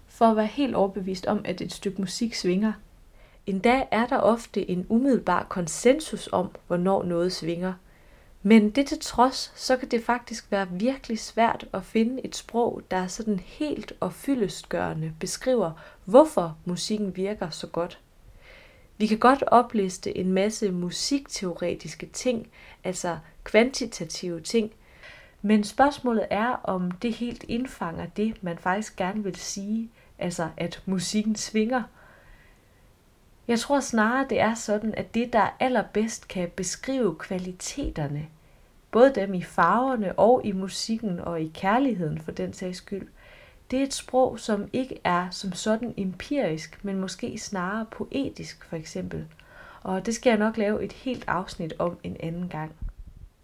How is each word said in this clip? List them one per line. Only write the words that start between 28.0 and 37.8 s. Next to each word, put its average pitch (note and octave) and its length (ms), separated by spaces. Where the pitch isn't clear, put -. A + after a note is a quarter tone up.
det, G#3+ 380
man E3+ 140
faktisk F#3+ 380
gerne G3+ 280
vil F#3 120
sige, A3 540
altså E3 380
at - 280
musikken G#3 500
svinger. A3 480
Jeg A#3 120
tror C#4 200
snarere, A#3+ 500
det - 100
er A3 140
sådan, G#3+ 440
at - 160
det, A#3 200
der G#3+ 260
allerbedst A3+ 680
kan F3 280
beskrive G3+ 600
kvaliteterne, E3 1120